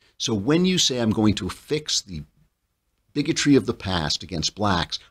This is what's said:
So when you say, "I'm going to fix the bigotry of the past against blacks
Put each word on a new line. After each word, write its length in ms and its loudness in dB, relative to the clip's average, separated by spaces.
So 160 -2
when 320 2
you 120 2
say, 220 0
"I'm 120 2
going 240 4
to 140 -6
fix 500 -6
the 240 -10
bigotry 420 2
of 100 4
the 80 -2
past 500 -4
against 320 -6
blacks 440 -2